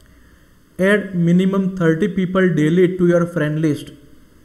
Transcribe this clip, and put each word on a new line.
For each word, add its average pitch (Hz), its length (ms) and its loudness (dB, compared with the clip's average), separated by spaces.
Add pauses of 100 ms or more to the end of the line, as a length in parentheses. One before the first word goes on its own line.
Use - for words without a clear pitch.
(800)
Add 202 360 0
minimum 185 600 0
thirty 165 320 0
people 185 460 0
daily 170 420 2
to 180 100 2
your 170 200 2
friend 151 340 -4
list 151 320 -4 (520)